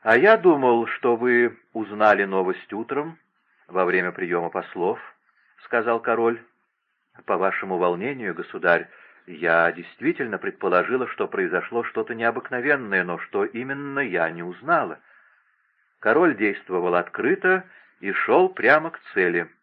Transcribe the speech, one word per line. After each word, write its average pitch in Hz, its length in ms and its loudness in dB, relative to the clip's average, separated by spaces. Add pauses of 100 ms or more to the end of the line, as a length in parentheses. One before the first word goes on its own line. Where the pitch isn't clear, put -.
«А 113 160 4
я 202 180 8
думал, 131 520 4
что 120 280 0
вы 120 400 2 (180)
узнали 104 500 2
новость 95 500 -2
утром, 143 460 -8 (480)
во 90 180 0
время 90 260 0
приёма 85 380 -4
послов», — 90 500 -4 (680)
сказал 117 340 -2
король. 117 420 0 (840)
«По 95 120 -2
вашему 95 400 -2
волнению, 92 560 -2
государь, 85 560 0 (360)
я 82 460 2
действительно 113 680 -6
предположила, 95 680 -2
что 101 200 -6
произошло 92 560 -4
что-то 117 320 -6
необыкновенное, 120 880 -2
но 87 160 -6
что - 260 -4
именно, 139 540 -8
я 87 300 -2
не 85 120 -10
узнала». 95 580 -4 (1000)
Король 135 380 2
действовал 92 580 -2
открыто 185 720 0 (340)
и - 140 -6
шёл 175 360 4
прямо 156 420 2
к - 80 -18 (140)
цели. 87 360 0 (140)